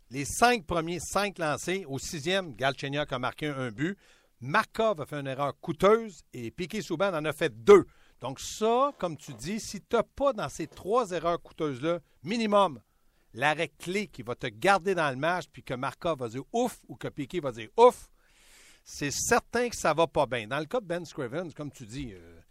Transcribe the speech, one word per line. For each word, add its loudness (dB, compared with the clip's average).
Les -6
cinq 2
premiers, -2
cinq -2
lancés. -2
Au -6
sixième, -4
Galchenyuk -2
a -4
marqué -4
un, -6
un -4
but. -4
Markov 0
a -6
fait -8
une -8
erreur -4
coûteuse 2
et -8
Piqué -6
Souban -2
en -4
a 0
fait -4
deux. 12
Donc -8
ça, 0
comme -6
tu -16
dis, -6
si -10
t'as 0
pas 0
dans -4
ces -8
trois -2
erreurs -2
coûteuses-là, -4
minimum, 2
l'arrêt 0
clé -6
qui -16
va -6
te -6
garder 2
dans 0
le -6
match, -2
puis -20
que -6
Markov -4
va -6
dire « -8
ouf » 0
ou -14
que -10
Piqué -6
va -4
dire « -12
ouf », 8
c'est -6
certain 0
que -10
ça 0
va 4
pas 0
bien. -6
Dans -4
le -4
cas -4
de -6
Ben -6
Scrivens, -8
comme -10
tu -16
dis, -12
euh, -20